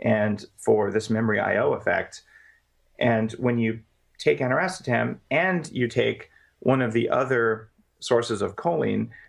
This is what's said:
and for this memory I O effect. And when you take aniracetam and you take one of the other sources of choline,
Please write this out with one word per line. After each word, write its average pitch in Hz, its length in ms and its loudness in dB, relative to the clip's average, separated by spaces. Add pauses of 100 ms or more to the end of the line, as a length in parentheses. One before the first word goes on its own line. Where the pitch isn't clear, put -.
and 107 440 0 (120)
for 107 340 2
this 110 180 -4
memory 110 300 0
I 101 200 0
O 127 160 0
effect. 92 480 -4 (760)
And 113 360 2
when 123 240 0
you 113 200 0 (400)
take 147 220 2
aniracetam 127 800 -2 (120)
and 165 420 0
you 123 140 0
take 117 420 0 (300)
one 131 240 2
of 117 100 0
the 113 160 2
other 117 600 0 (320)
sources 117 420 0
of 98 140 -4
choline, 113 540 -2 (180)